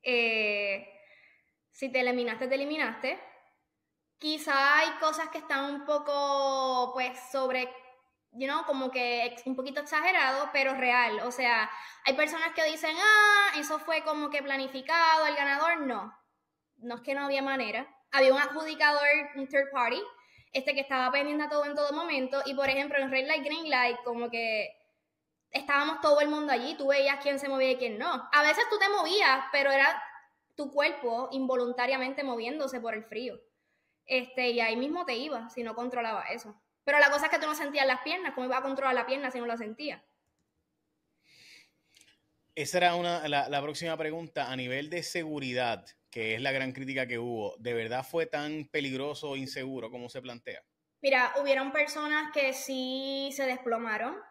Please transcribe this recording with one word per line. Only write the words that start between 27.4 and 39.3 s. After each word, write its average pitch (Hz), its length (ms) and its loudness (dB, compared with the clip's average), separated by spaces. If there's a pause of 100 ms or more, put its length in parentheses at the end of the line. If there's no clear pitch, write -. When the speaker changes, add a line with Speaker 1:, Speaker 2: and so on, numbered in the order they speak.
Speaker 1:
movía 262 240 2
y 254 40 2
quién 226 220 -4
no. 262 340 -2
A 294 100 8
veces 320 280 4
tú 415 80 2
te 392 100 4
movías, 339 640 4
pero 277 180 4
era 277 320 4 (540)
tu 285 140 -6
cuerpo 262 640 0
involuntariamente 254 920 0
moviéndose 254 560 -4
por 226 140 -4
el 214 100 -8
frío. 220 360 -10 (640)
Este, 247 460 0
y 233 100 0
ahí 226 160 2
mismo 302 300 -2
te 240 100 -2
ibas 247 360 -6
si 247 100 -8
no 226 120 -8
controlabas 233 560 -4
eso. 220 300 -10 (240)
Pero 285 140 4
la 285 120 8
cosa 294 160 2
es 311 60 0
que 320 60 2
tú 311 80 -2
no 302 80 -2
sentías 285 320 0
las 254 140 2
piernas, 330 340 -4
¿cómo 254 120 -4
iba 254 100 -2
a 262 60 -2
controlar 269 320 0
la 240 100 0
pierna 262 260 -2